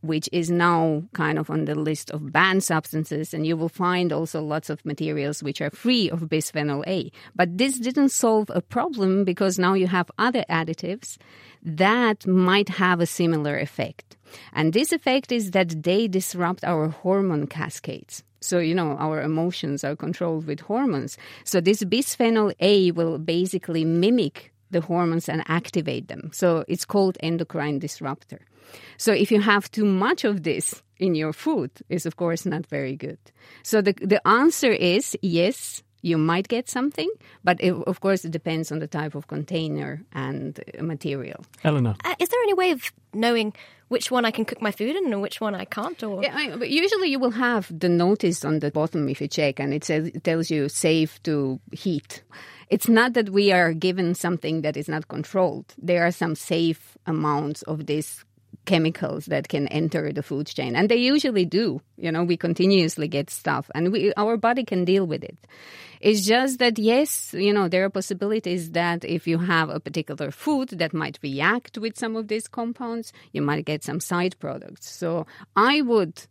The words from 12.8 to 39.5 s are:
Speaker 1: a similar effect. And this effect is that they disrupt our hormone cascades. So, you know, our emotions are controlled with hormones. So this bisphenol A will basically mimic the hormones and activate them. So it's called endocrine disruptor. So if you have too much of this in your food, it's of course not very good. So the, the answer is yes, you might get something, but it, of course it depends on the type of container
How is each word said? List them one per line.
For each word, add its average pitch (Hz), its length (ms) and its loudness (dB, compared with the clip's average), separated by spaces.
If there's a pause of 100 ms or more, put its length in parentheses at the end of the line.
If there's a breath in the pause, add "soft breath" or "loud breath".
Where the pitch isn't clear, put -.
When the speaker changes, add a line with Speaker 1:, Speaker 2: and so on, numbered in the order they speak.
Speaker 1:
a 170 60 2
similar 156 500 0
effect. - 580 -6 (380 loud breath)
And 160 180 2
this 240 220 2
effect 269 380 0
is 214 200 -2
that 170 320 0
they 202 240 2
disrupt 180 560 -2
our 156 260 0
hormone 180 580 0
cascades. - 760 -10 (160)
So, 180 200 0
you 165 160 0
know, 165 220 0
our 156 240 -2
emotions 156 640 -2
are 143 120 -4
controlled 160 500 -4
with 147 140 -6
hormones. 208 580 -2 (260 loud breath)
So - 160 2
this 190 240 4
bisphenol 220 760 2
A 190 320 6
will 165 260 0
basically 170 680 -2
mimic 170 680 2 (160)
the 170 120 0
hormones 170 460 0
and 160 200 -4
activate 160 600 -4
them. - 260 -12
So 165 340 2
it's - 180 -4
called 190 360 2
endocrine 156 580 -2
disruptor. 143 600 -10 (560 loud breath)
So 220 160 2
if 196 180 4
you 208 100 6
have 202 300 2
too 220 140 0
much 202 380 2
of 202 200 0
this - 380 -4 (180)
in 185 160 2
your 156 180 -2
food, 214 380 -2 (180)
it's - 160 -4
of 165 100 -6
course 170 300 -2
not 175 220 -4
very 139 280 -6
good. 156 240 -12 (440 loud breath)
So 214 180 2
the, 196 120 2
the 185 340 2
answer 254 440 6
is 180 500 2
yes, 180 600 0 (180)
you 165 160 0
might 165 300 0
get 240 220 -4
something, 294 400 -4 (340 loud breath)
but 180 180 4
it, 180 120 2
of 170 280 -4
course 196 240 0
it 165 60 -8
depends 160 400 -4
on 151 80 -4
the 151 80 -6
type 151 280 -6
of 143 120 -12
container 151 760 -6 (120)